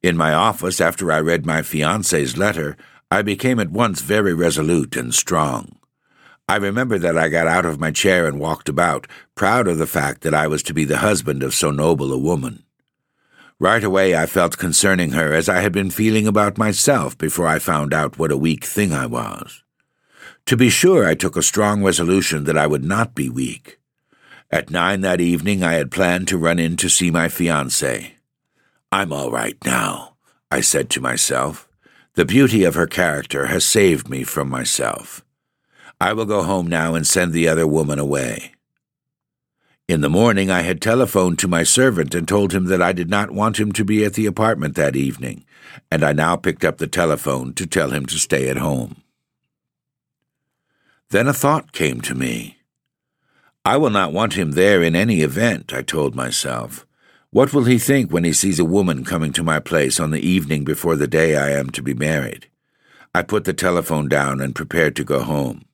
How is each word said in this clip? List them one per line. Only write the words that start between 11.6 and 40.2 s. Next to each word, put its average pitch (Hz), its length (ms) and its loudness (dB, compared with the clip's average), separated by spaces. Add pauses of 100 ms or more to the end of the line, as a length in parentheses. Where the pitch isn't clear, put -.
noble 71 440 0
a 65 40 -2
woman. 67 440 -4 (960)
Right 104 260 2
away 95 320 4
I 80 80 2
felt 87 320 0
concerning 90 540 2
her 76 240 0
as - 160 2
I 90 100 2
had 98 120 0
been 95 180 -2
feeling 107 360 2
about 104 300 2
myself 107 600 0
before 82 280 -2
I 78 120 2
found 76 340 -2
out 76 260 -2
what 78 140 0
a 69 60 0
weak 73 260 0
thing 98 300 -2
I 67 100 -4
was. 58 580 -10 (840)
To 123 100 2
be 120 140 6
sure, 170 360 4
I 80 80 4
took 87 220 -4
a 85 60 0
strong 104 420 0
resolution 85 600 2
that 78 120 0
I 76 100 2
would 73 180 -2
not 107 300 -2
be 67 140 -4
weak. 62 480 -8 (720)
At 78 200 -2
nine 90 320 0
that 90 180 2
evening 87 420 0
I 82 120 2
had 73 160 0
planned 90 380 0
to 92 100 -2
run 82 200 2
in 85 200 0
to - 100 -2
see 87 220 2
my 82 180 2
fiancée. 69 840 -2 (800)
"I'm 95 220 -2
all 69 180 -4
right 58 340 -6
now," 55 500 -4 (360)
I 67 120 0
said 65 280 0
to 64 100 -4
myself. 64 680 -4 (460)
"The 87 100 2
beauty 110 400 4
of 82 120 2
her 82 120 0
character 73 580 -2
has 67 180 -2
saved 90 440 2
me 65 160 -6
from 69 240 -4
myself. 64 760 -6 (800)
I 98 140 0
will 110 100 -2
go 101 180 0
home 87 240 0
now 82 280 0
and 80 120 0
send 90 260 0
the 82 140 2
other 80 200 2
woman 73 340 0
away." 67 540 -4 (1300)
In 82 160 0
the 71 80 2
morning 98 400 4